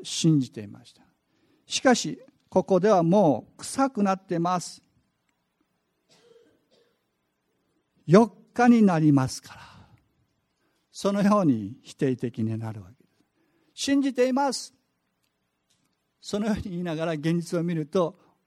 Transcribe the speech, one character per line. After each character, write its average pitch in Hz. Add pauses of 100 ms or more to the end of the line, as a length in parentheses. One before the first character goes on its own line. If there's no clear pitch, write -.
信 160
じ 120
て 113
い 101
ま 110
し -
た。 - (640)
し -
か 254
し、 - (280)
「こ 185
こ 185
で 196
は 190
も 165
う -
臭 269
く 214
な 190
っ 190
て 175
ま 175
す。 - (3250)
四 208 (260)
日 247
に 233
な 180
り 156
ま 131
す -
か -
ら。」 - (1300)
そ 202
の 202
よ 208
う 190
に 113
否 -
定 135
的 117
に 110
な 110
る 107
わ 90
け 113
で -
す。 - (480)
「信 277
じ 269
て 247
い 254
ま 277
す。」 - (1500)
そ -
の 208
よ 214
う 202
に -
言 202
い 180
な 165
が 160
ら 170
現 160
実 170
を 170
見 175
る 156
と、 175 (280)